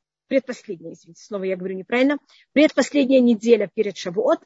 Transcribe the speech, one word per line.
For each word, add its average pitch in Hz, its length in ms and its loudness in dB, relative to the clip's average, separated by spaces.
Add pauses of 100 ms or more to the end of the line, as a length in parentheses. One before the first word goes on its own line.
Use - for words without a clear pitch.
(280)
предпоследняя, 196 680 -6
извините, - 300 -20
снова 196 200 -10
я 190 120 -4
говорю 185 220 -10
неправильно, 262 400 -2 (340)
предпоследняя 269 680 2
неделя 226 520 2
перед 202 220 -4
Шавуот, 180 500 -2